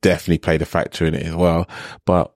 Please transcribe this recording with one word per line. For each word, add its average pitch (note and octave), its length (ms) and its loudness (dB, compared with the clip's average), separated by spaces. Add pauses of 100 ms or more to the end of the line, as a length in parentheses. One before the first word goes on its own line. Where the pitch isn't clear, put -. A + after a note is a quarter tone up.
definitely E2+ 360 2
played D#2+ 240 0
a E2 40 -4
factor - 400 -4
in D#2+ 100 0
it D2 100 -6
as E2 100 -8
well. E2+ 320 2 (380)
But F2+ 300 2